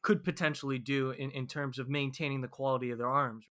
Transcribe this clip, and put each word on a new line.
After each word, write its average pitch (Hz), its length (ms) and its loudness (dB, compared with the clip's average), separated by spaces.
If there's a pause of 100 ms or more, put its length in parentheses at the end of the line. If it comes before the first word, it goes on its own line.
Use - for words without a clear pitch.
could - 220 4
potentially 147 540 0
do 135 320 0
in, 135 220 -4
in 131 140 -4
terms 135 320 -4
of 127 100 -6
maintaining 139 520 0
the 127 80 -4
quality 131 420 0
of 117 80 -2
their 120 120 0
arms. 127 420 2